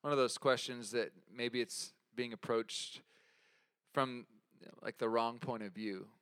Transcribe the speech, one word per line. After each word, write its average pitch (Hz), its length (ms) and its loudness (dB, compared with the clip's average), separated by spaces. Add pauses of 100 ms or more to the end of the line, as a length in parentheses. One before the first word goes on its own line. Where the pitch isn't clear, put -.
one 147 120 0
of 143 60 4
those 123 180 6
questions 120 540 0
that 113 220 0 (220)
maybe 120 260 0
it's - 320 -4 (240)
being 120 160 -4
approached - 680 -2 (880)
from, 127 340 0 (340)
you - 60 -18
know, - 60 -18 (100)
like, - 160 -8
the 117 100 2
wrong 117 300 2
point 117 240 -4
of 101 100 -8
view. 98 340 -6 (160)